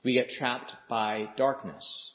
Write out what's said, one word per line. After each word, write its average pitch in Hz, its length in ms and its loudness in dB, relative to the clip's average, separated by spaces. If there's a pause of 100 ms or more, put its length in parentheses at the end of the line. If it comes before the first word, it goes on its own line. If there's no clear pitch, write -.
We 127 100 4
get 123 140 6
trapped 127 440 -2 (160)
by 107 480 0
darkness. - 800 -2